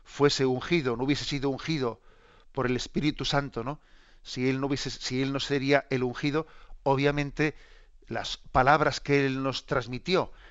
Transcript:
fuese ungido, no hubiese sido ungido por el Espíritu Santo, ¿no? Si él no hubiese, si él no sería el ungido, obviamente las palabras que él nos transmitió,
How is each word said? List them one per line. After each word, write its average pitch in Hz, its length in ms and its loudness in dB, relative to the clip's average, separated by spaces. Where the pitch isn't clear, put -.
fuese 139 420 4
ungido, 127 520 0
no 127 80 -2
hubiese 143 180 0
sido 139 260 -2
ungido 131 520 -4
por 131 140 -4
el 123 100 -2
Espíritu 143 480 -2
Santo, 139 400 -2
¿no? 139 160 -8
Si 127 260 -2
él 131 100 0
no 139 80 -2
hubiese, 139 220 -2
si 127 320 -4
él 135 100 -2
no 139 80 -2
sería 139 500 0
el 127 140 0
ungido, 143 440 -2
obviamente 143 720 0
las - 300 -6
palabras 143 600 4
que 143 260 2
él 135 160 -2
nos 135 240 -4
transmitió, 127 680 -2